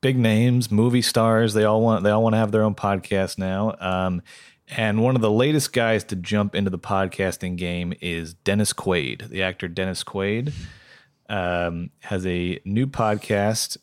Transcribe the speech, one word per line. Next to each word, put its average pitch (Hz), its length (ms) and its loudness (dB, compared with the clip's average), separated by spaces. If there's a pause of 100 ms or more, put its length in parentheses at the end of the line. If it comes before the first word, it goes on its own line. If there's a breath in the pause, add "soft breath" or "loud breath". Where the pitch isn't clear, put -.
Big 135 140 2
names, 117 520 4
movie 120 320 4
stars, 113 520 2
they 107 100 4
all 110 180 4
want, 110 220 2
they 101 60 4
all 107 120 4
wanna 110 160 4
have 110 140 2
their 110 100 4
own 107 140 2
podcast 95 640 -2
now. 98 420 -2
Um, 92 420 -2 (460 loud breath)
and 110 340 0
one 131 140 2
of 120 60 2
the 107 100 2
latest 131 400 2
guys 113 340 2
to 98 120 -6
jump 101 380 0
into 98 140 0
the 92 80 -4
podcasting 92 800 -2
game 87 460 -4
is 85 320 -6
Dennis 101 400 0
Quaid. 76 560 -2
The 95 140 -4
actor 92 260 -4
Dennis 92 340 -4
Quaid, 107 480 -4 (760 loud breath)
um, 87 600 -4 (120)
has 92 260 -4
a 90 380 -2
new 107 200 0
podcast 107 960 -2